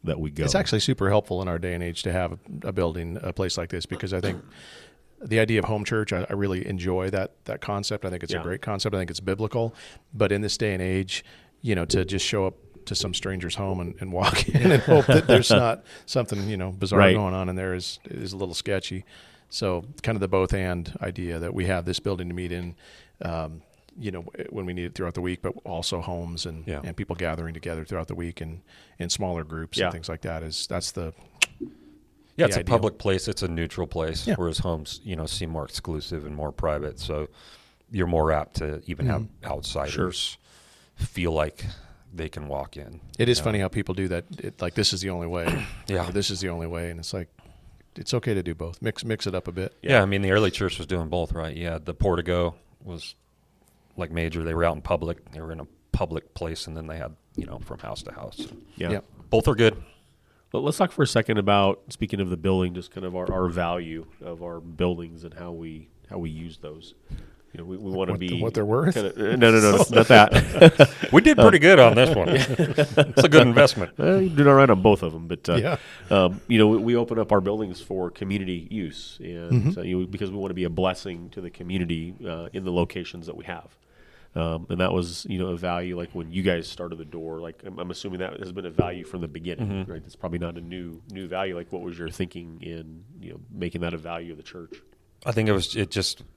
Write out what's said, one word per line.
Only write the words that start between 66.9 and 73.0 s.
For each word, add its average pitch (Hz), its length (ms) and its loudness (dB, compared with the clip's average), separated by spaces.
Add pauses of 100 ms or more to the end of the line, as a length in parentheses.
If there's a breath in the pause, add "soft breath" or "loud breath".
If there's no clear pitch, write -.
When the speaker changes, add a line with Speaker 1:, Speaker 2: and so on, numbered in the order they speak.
Speaker 1:
You - 60 -16
know, 82 60 -12
we, 92 140 -10
we 101 120 -10
wanna 95 220 -2
Speaker 2:
What 98 80 -4
the, 92 80 -4
Speaker 1:
be 87 140 -2
Speaker 2:
what 113 120 -2
they're 107 100 0
worth? 135 300 2
Speaker 1:
kinda, 104 160 -2 (220)
uh, 127 40 2
no, 117 140 10
no, 113 100 10
no, 104 160 8
Speaker 2:
<laughs> - 140 6
Speaker 1:
not 113 180 8
that. - 920 10
<laughs> - 100 -2
Speaker 3:
We 196 80 12
did 294 160 8
pretty 156 220 12
good 165 220 10
on 113 160 12
this 135 180 6
one. 98 140 2
Speaker 1:
<laughs> 143 800 2